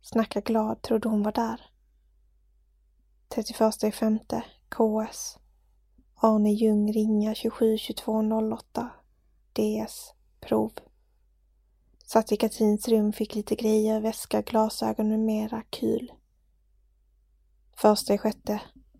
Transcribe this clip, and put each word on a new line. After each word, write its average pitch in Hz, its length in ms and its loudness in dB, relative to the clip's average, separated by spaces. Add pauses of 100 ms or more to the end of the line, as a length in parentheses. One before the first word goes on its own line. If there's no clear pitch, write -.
Snacka 214 400 -2
glad, 220 400 -2
trodde 220 280 -2
hon 208 140 2
var 214 80 0
där. 226 300 -4 (1700)
Trettioförsta 220 580 -2
i 214 40 0
femte. - 520 -2 (260)
K 220 320 0
S. - 360 -10 (800)
Arne 214 360 4
Ljung 214 400 2
ringa 214 440 2
tjugosju 220 420 0
tjugotvå - 440 -2
noll 220 320 0
åtta. 240 360 -6 (640)
D 214 260 0
S. - 340 -12 (260)
Prov. - 320 0 (1300)
Satt 220 260 2
i 208 60 2
Katrins 214 500 0
rum, 214 260 2
fick - 220 -6
lite 214 200 -4
grejer, 214 460 2
väska, 214 400 -4
glasögon 220 680 0
med 220 100 2
mera. 220 500 -2
Kul. 226 420 -2 (1700)
Första 208 360 4
i 208 40 2
sjätte. 214 440 -4 (380)